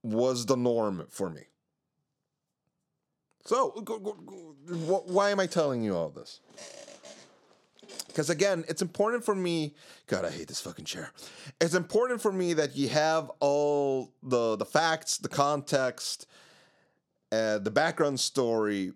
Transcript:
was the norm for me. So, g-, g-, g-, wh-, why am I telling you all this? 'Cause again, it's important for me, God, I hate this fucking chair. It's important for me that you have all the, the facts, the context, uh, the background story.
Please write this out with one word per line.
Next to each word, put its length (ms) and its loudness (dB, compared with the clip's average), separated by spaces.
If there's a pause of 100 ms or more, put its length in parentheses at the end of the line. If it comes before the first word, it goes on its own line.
was 440 2
the 100 4
norm 520 0
for 220 -4
me. 120 -14 (2000)
So, 300 0
g-, 180 -8 (100)
g-, 80 -6 (560)
g-, 60 -4
wh-, 340 0
why 220 4
am 100 2
I 60 2
telling 360 2
you 140 0
all 140 0
this? 300 -18 (1700)
'Cause 160 -2
again, 380 2
it's 120 -4
important 440 0
for 100 0
me, 400 -2 (320)
God, 180 -2
I 60 -2
hate 180 -10
this 120 -8
fucking 240 -12
chair. 280 -10 (480)
It's 140 4
important 480 2
for 100 2
me 220 0
that 220 0
you 120 0
have 420 2 (100)
all 720 2 (100)
the, 340 2
the 80 -4
facts, 540 2
the 100 -8
context, 960 0 (1080)
uh, 260 2
the 120 -2
background 500 2
story. 760 0